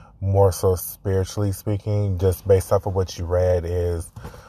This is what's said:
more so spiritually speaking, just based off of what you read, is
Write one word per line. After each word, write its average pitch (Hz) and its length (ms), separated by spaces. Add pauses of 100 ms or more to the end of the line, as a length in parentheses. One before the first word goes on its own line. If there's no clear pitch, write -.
(200)
more 98 320
so 92 240
spiritually 98 760
speaking, 104 680
just 92 280
based 98 260
off 101 140
of 95 80
what 95 240
you 87 60
read, 90 400
is 87 480 (360)